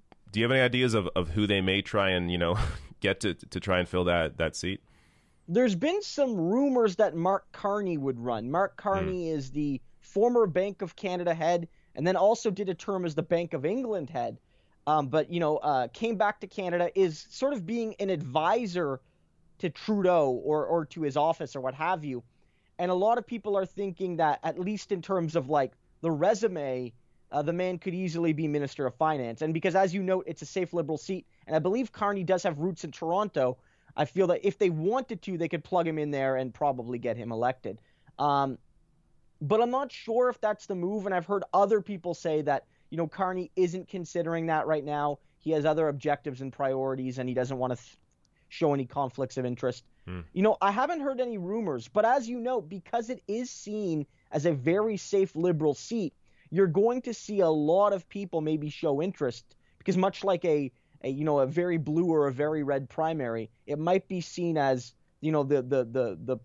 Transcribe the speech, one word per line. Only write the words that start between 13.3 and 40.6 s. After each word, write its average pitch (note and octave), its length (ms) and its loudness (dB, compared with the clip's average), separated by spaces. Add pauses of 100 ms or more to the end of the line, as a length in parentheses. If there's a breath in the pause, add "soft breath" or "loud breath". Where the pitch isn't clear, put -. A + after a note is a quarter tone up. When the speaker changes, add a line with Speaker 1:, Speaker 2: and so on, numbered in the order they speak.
Speaker 2:
of C3+ 100 -4
England G#3 460 -2
head. A#2 280 -4 (480)
Um, D3 220 2
but, D3 220 0
you E3+ 100 -2
know, D3+ 180 2
uh, C3 300 0
came A#3 280 -4
back G#3 240 0
to G3+ 60 -12
Canada, F3 480 -2
is F3+ 360 2
sort C#4 240 -2
of F#3+ 100 -4
being A3 360 -4
an G3 100 0
advisor E3+ 880 0 (580)
to F3 120 -4
Trudeau F3+ 600 4 (140)
or, D3+ 220 2
or E3 200 2
to - 160 -8
his C#3+ 140 0
office D3+ 400 0
or C3+ 40 -6
what B2+ 140 -4
have D#3+ 300 -2
you. B2+ 180 -6 (560)
And F3+ 120 0
a F#3 40 4
lot G#3 220 4
of A#3+ 100 -6
people G#3 300 -4
are F#3+ 80 2
thinking F#3 520 -4
that, D#3 260 2
at D#3+ 160 -4
least G3 340 -4
in F#3 80 -2
terms E3+ 360 0
of, C3+ 120 0
like, C#3+ 240 2 (300)
the E3 80 0
resume, D#3 840 0 (400)
uh, C#3+ 100 0
the D#3 100 0
man F3+ 260 -2
could F3 160 -4
easily E3+ 400 0
be D3+ 120 -2
Minister C#3+ 400 -2
of B2 100 -4
Finance. C3+ 460 0
And D#3+ 120 -2
because, E3 200 0
as F#3+ 200 4
you G3 80 -2
note, F#3 240 0
it's - 160 -10
a D3+ 40 -12
safe F#3 280 -4
Liberal D#3 240 -2
seat, - 280 -8 (200 soft breath)
and - 100 -4
I D#3+ 40 4
believe G#3+ 320 0
Carney G3+ 320 -2
does F3+ 180 2
have E3 160 -2
roots F3 260 -4
in D3+ 80 -10
Toronto, E3 640 0 (400 soft breath)
I D3+ 80 2
feel F3+ 220 2
that E3+ 200 2
if G3+ 120 0
they F#3+ 120 4
wanted G3 520 -2
to, F#3 160 -6
they E3 100 -2
could D#3 160 -4
plug F3 220 0
him D#3 120 -2
in D3 120 -2
there C3+ 260 0
and C3 160 -2
probably B2 460 -2
get A#2 180 -4
him A#2 160 -8
elected. A2+ 480 -4 (380 soft breath)
Um, C#3 400 2 (840)
but G3+ 220 2
I'm A#3+ 80 2
not C4 220 -2
sure B3 360 0
if A#3+ 120 -4
that's G#3+ 260 -2